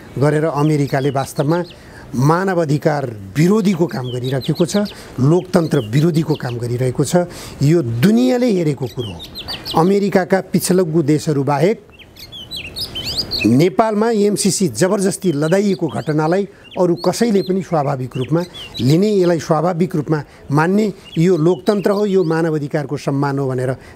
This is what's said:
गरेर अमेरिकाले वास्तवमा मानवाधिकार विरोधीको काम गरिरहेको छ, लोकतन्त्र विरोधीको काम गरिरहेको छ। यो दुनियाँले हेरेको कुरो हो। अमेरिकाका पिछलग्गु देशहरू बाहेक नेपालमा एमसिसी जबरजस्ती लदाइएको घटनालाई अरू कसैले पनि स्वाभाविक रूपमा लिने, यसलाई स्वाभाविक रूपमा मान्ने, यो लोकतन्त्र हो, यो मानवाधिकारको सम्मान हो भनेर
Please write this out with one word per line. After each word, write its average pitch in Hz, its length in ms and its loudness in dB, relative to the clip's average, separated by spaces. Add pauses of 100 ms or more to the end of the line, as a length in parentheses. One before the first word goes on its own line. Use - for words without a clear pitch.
(200)
गरेर 151 260 2
अमेरिकाले 143 640 0
वास्तवमा 143 540 -2 (520)
मानवाधिकार 156 880 0 (320)
विरोधीको 175 500 2
काम 127 200 -6
गरिरहेको 131 580 -2
छ, 208 120 -2 (420)
लोकतन्त्र 160 600 2
विरोधीको 147 560 0
काम 120 220 -8
गरिरहेको 120 460 -2
छ। 127 120 -2 (480)
यो 160 180 4
दुनियाँले 226 720 2
हेरेको 151 340 -2
कुरो 95 280 -8
हो। - 680 -4
अमेरिकाका 190 600 2
पिछलग्गु 175 600 0
देशहरू 143 420 0
बाहेक 147 440 0 (1600)
नेपालमा 202 640 2
एमसिसी 202 580 2
जबरजस्ती 185 640 0
लदाइएको 175 560 0
घटनालाई 156 600 -2 (320)
अरू 175 160 2
कसैले 202 460 0
पनि 185 200 -2
स्वाभाविक 139 560 -4
रूपमा 143 260 0 (380)
लिने, 160 260 4
यसलाई 175 320 2
स्वाभाविक 165 560 0
रूपमा 151 280 -2 (280)
मान्ने, 185 420 2 (240)
यो 175 200 4
लोकतन्त्र 185 540 2
हो, 208 140 0
यो 190 180 2
मानवाधिकारको 156 720 -2
सम्मान 139 420 -2
हो 139 80 -2
भनेर 127 280 -2 (200)